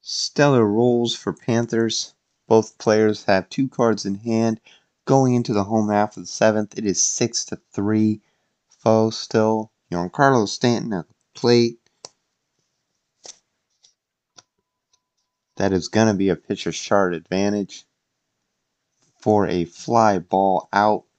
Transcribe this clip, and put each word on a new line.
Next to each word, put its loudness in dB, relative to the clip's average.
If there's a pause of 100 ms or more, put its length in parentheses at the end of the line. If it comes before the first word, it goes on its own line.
Stellar 0
rolls 0
for -6
Panthers. -4 (320)
Both 2
players 0
have 0
two -4
cards -2
in -6
hand -2 (460)
going 2
into -2
the 0
home -2
half 0
of -16
the -16
seventh. -2
It -8
is 0
six -4
to -14 (120)
three -2 (580)
Foe 2
still. -2 (200)
Giancarlo 2
Stanton -2
at -8
the -20 (220)
plate. 2 (3750)
That -2
is -2
gonna 0
be 0
a 0
pitcher's -10
chart 0
advantage -6 (1300)
for 2
a -2
fly 0
ball -2
out. 2 (140)